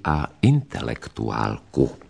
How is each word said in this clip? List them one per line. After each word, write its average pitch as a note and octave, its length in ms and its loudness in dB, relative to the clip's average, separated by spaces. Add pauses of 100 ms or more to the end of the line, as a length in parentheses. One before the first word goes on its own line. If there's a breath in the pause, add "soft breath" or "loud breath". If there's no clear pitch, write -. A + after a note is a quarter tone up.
a D2+ 220 0 (160)
intelektuálku. A1 1500 0 (200)